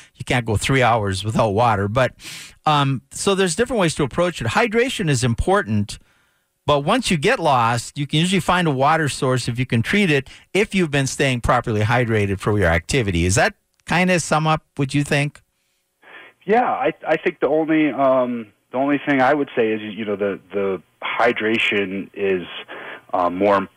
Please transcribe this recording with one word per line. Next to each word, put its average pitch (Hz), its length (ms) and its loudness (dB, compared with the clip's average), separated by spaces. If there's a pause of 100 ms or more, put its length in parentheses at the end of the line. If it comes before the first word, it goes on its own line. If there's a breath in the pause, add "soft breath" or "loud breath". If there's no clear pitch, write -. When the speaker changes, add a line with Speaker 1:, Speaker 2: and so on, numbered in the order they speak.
(160 loud breath)
Speaker 1:
you - 100 -16
can't 123 200 -2
go 110 120 -2
three 135 240 0
hours 104 420 0
without 110 260 0
water. 104 380 2
But, 120 260 0 (520 loud breath)
um, 139 460 2
so - 240 0
there's 185 200 0
different 247 240 0
ways 170 160 2
to 160 80 -2
approach 175 380 -2
it. 113 60 -4
Hydration 233 600 0
is 127 160 2
important, 117 760 0 (680)
but 147 140 2
once 202 320 0
you 180 60 2
get 202 220 0
lost, 123 580 2
you 143 100 -4
can 151 120 0
usually 185 200 2
find 180 280 2
a 151 40 2
water 143 360 2
source 127 400 -2
if 120 120 -4
you 131 80 -2
can 117 160 0
treat 202 260 2
it, 143 200 0 (220 loud breath)
if 208 220 0
you've 175 180 0
been 135 160 0
staying 127 340 -2
properly 120 400 0
hydrated 107 580 0
for 107 180 0
your 92 120 2
activity. 87 560 0
Is 92 100 2
that 190 180 2 (320)
kinda 180 340 2
sum 156 280 0
up 156 160 0 (140)
what 139 180 -2
you 143 80 2
think? 147 380 -2 (1040 loud breath)
Speaker 2:
Yeah, 226 280 2
I, 143 200 -2 (160)
I 160 100 0
think - 220 -4
the - 80 0
only, 156 420 2
um, 123 580 0 (240)
the 127 60 -6
only 139 300 0
thing 139 140 2
I 131 120 4
would 143 220 0
say 113 160 2
is, 110 100 -4
you 107 240 -10
know, 104 100 -2
the, 98 240 -4 (120)
the 98 300 -4 (200)
hydration 110 1120 -2
is, 95 320 -2 (680 loud breath)
uh, 90 160 0
more, 98 480 0